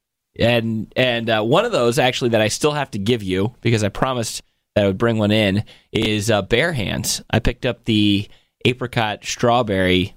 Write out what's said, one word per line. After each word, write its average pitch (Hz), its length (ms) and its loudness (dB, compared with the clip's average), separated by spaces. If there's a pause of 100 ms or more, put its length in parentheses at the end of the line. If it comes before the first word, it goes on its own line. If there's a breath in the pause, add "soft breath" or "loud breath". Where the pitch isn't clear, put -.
(380)
And, 113 600 0
and, 117 320 0
uh, 110 140 2
one 147 200 2
of 240 80 -2
those, 123 260 2
actually, 127 340 0
that 110 100 4
I 107 80 2
still 151 240 0
have 143 180 -6
to 107 80 -8
give 107 240 -2
you, 95 380 -2
because 110 240 0
I 98 40 0
promised 127 520 -4 (340)
that 104 80 2
I 98 40 4
would 95 100 0
bring 117 200 0
one 104 140 2
in, 107 320 2 (300 loud breath)
is, 107 360 -2
uh, 104 120 2
Bare 139 320 0
Hands. - 560 -6
I 113 100 2
picked - 260 -2
up 120 200 -6
the 104 420 2 (380 soft breath)
apricot 120 580 -4
strawberry, 95 920 0